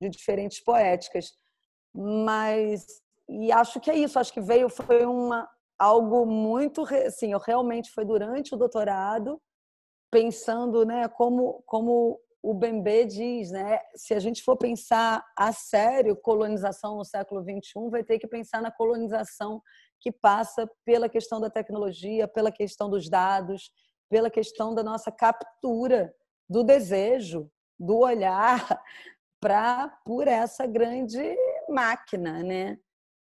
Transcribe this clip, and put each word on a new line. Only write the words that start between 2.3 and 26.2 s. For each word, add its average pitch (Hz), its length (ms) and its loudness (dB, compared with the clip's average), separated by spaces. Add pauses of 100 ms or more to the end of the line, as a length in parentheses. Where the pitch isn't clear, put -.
e 226 240 -4
acho 233 300 2
que 311 100 2
é 320 60 2
isso, 294 200 0
acho 247 140 0
que - 80 -10
veio, 233 300 4
foi 240 360 2
uma, 240 440 -2 (280)
algo 226 480 6
muito 226 580 0
re-, 262 240 0
assim, 208 260 -4
eu 202 60 0
realmente 233 520 -2
foi 220 140 -6
durante 220 500 -2
o - 20 -4
doutorado, 214 840 -2 (680)
pensando, 226 760 2
né, 233 240 -2
como, 247 560 0
como 233 520 2 (240)
o 214 120 -2
Bembe 214 520 2
diz, 214 460 -6
né, 202 300 -2 (120)
se - 200 -6
a 208 60 2
gente 226 220 -4
for 254 140 2
pensar 226 640 0 (160)
a 214 140 2
sério 220 640 2
colonização 214 800 -2
no 208 80 -8
século 202 400 -8
vinte 196 280 -12
e - 60 -16
um, 226 120 -8
vai 233 140 -2
ter 226 160 0
que 220 80 -10
pensar 226 340 -8
na 226 100 -6
colonização 220 920 -4 (380)
que 240 140 -6
passa 220 520 2 (200)
pela 233 240 4
questão 226 320 -4
da 220 80 -4
tecnologia, 208 760 -4
pela 214 280 0
questão 208 360 -6
dos 185 200 -4
dados, 190 600 0 (400)
pela 226 200 2
questão 220 440 -4
da 226 80 -2
nossa 220 300 -6
captura 233 1040 0 (340)